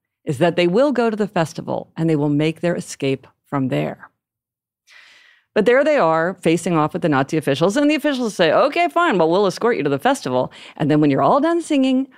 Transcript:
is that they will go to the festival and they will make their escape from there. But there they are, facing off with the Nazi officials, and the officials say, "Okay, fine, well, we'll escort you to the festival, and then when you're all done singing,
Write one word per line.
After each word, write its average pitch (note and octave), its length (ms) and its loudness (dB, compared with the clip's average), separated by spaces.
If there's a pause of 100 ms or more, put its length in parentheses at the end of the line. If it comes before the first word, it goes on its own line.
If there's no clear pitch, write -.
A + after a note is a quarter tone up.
(240)
is C#3+ 140 -6
that E3 180 2
they F3 100 2
will A#3+ 240 2
go A#3 200 0
to G#3+ 60 -6
the G3+ 120 -4
festival - 680 -6
and E3 120 0
they D#3 80 2
will D3 140 0
make D#3 320 -2
their F3 120 -2
escape - 520 -6 (180)
from C3+ 240 -4
there. D3+ 400 -6 (1500)
But G#3 120 2
there B3+ 180 4
they D4 140 2
are, E3 420 0
facing E3+ 380 0
off D3+ 160 0
with E3+ 80 -6
the E3+ 80 0
Nazi C#3+ 260 0
officials, D#3 400 0
and D4 120 2
the D4+ 60 2
officials B3+ 400 -4
say, E3 160 2
"Okay, E4 380 2
fine, E4 300 0
well, D#3+ 120 2
we'll G3 160 2
escort G#3+ 300 -2
you - 60 -4
to D3 80 -2
the C#3 80 -2
festival, D3 520 -2 (280)
and D3+ 120 -2
then D3+ 80 2
when D3+ 120 4
you're C3+ 120 2
all G3+ 180 2
done E4+ 200 0
singing, C4+ 580 0